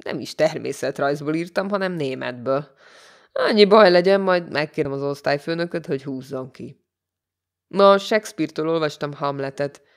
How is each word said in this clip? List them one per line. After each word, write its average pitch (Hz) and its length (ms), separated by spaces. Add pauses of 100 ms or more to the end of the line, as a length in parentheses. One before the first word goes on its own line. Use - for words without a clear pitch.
nem - 160
is - 160
természetrajzból 143 1000
írtam, 180 340
hanem 190 240
németből. 131 760 (640)
Annyi - 340
baj 202 260
legyen, 185 300
majd 180 300
megkérem 147 400
az 139 100
osztályfőnököt, 156 840
hogy 139 180
húzzon 131 480
ki. - 320 (840)
Ma 196 300
Shakespeare-től 196 720
olvastam 151 440
Hamletet. 139 680 (160)